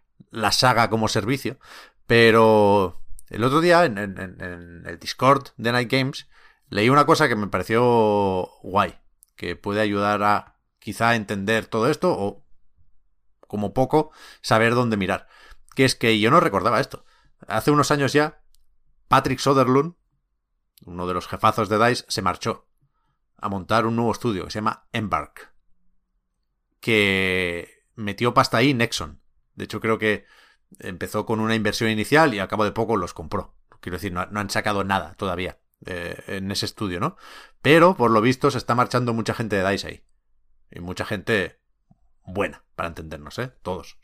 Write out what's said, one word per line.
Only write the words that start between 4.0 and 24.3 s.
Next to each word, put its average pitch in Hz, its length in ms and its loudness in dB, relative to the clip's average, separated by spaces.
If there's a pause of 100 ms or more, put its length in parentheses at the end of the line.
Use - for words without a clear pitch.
en, 92 220 -12
en 87 460 -14
el 87 100 -12
Discord 131 600 0
de 113 140 -2
Night 123 200 -2
Games 135 360 -2 (420)
leí 107 200 2
una 143 160 6
cosa 156 220 4
que 120 80 -2
me 104 120 -2
pareció 104 1000 2 (140)
guay, 92 340 -2 (380)
que 87 200 -8
puede 104 260 -4
ayudar 101 420 0
a 104 340 -2 (220)
quizá 113 360 0
entender 107 520 -2
todo 113 240 0
esto 175 200 -2
o, 98 320 -6 (1000)
como 104 340 -8
poco, 151 360 2 (300)
saber 117 320 2
dónde 120 240 2
mirar. 92 300 -2 (480)
Que 135 100 4
es 127 100 0
que 113 240 2
yo 110 120 4
no 165 80 6
recordaba 110 400 2
esto. - 260 -6 (420)
Hace 110 220 -2
unos 147 220 2
años 143 200 0
ya, 151 300 0 (680)
Patrick 131 320 2
Soderlund, 139 540 2 (920)
uno 87 220 -8
de 92 60 -2
los 90 140 -6
jefazos 107 420 0
de 110 200 2
dice, 123 180 -4
se - 140 -6
marchó 95 460 -4 (680)
a 107 120 -8
montar 101 360 0
un 117 100 -2
nuevo 117 160 0
estudio 98 340 -4